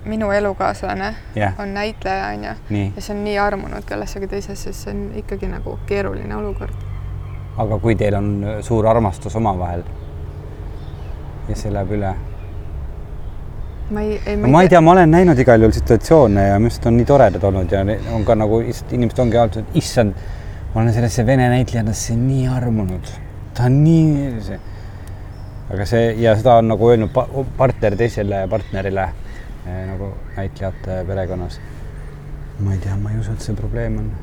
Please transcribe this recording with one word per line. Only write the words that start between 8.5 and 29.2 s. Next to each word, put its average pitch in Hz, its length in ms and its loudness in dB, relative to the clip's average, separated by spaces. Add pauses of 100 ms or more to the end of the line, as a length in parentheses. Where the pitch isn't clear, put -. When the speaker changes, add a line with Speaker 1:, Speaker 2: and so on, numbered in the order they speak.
Speaker 2:
suur 110 260 2
armastus 113 480 0
omavahel 90 480 -2 (1600)
ja 101 100 -4
see 104 160 -4
läheb 98 200 -2
üle? 98 240 -2 (1700)
Speaker 1:
Ma 208 140 -4
ei, 214 180 -2
ei, 208 180 -4
Speaker 2:
No 196 40 -2
Speaker 1:
ma 160 60 4
ei 127 40 8
Speaker 2:
ma 160 100 10
ei 190 60 8
Speaker 1:
tea. 175 100 8
Speaker 2:
tea, 165 40 10
ma 160 100 8
olen 175 180 8
näinud 170 320 8
igal 113 220 8
juhul 110 100 6
situatsioone 113 720 6
ja 98 160 4
minu 113 100 4
arust - 160 -6
on 117 120 4
nii 123 80 4
toredad 117 380 6
olnud 95 300 2
ja 98 100 2
ne-, 104 120 0 (140)
on 110 160 -2
ka 117 120 6
nagu 107 240 2
lihtsalt 117 320 -6
inimesed 120 300 0
ongi 117 140 4
alati, 117 260 2
et - 180 0
issand, 107 320 2 (540)
ma 113 140 0
olen 113 120 4
sellesse 117 320 2
vene 127 240 4
näitlejannasse 117 680 0
nii 131 320 2
armunud. 110 640 -2 (440)
Ta 120 120 0
on 131 160 4
nii 156 460 4 (140)
see-, 98 180 -8 (1080)
aga 98 220 -4
see, 117 280 2
ja 113 200 6
seda 117 240 6
on 110 80 2
nagu 113 220 6
öelnud 110 200 4
pa-, 123 140 2 (300)
partner 113 420 2
teisele 101 500 0
partnerile, 95 600 -2 (560)